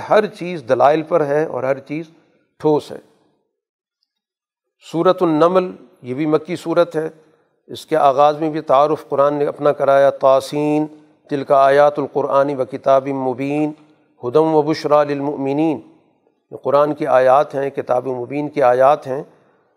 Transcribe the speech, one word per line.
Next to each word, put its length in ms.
ہر 180
چیز 420
دلائل 320
پر 240
ہے 200
اور 180
ہر 160
چیز 300
ٹھوس 320
ہے۔ 60
سورۃ 360
النمل، 500
یہ 120
بھی 120
مکی 300
سورت 400
ہے، 120
اس 160
کے 120
آغاز 420
میں 100
بھی 120
تعارف 480
قرآن 240
نے 120
اپنا 260
کرایا، 380
طاسین، 760
تلک 220
آیات 480
القرآن 600
و 60
کتاب 420
مبین، 640
ہدی 160
و 220
بشریٰ 440
للمؤمنین۔ 760
یہ 60
قرآن 360
کی 140
آیات 480
ہیں، 140
کتاب 380
مبین 420
کی 140
آیات 440
ہیں، 140